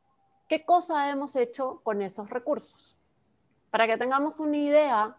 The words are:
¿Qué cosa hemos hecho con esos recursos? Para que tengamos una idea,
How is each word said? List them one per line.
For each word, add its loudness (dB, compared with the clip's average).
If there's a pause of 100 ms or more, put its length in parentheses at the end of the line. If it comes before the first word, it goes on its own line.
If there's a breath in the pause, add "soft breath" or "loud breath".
(480)
¿Qué -2
cosa 2
hemos -6
hecho -2
con -2
esos -8
recursos? -6 (720)
Para 2
que 0
tengamos -2
una 0
idea, 2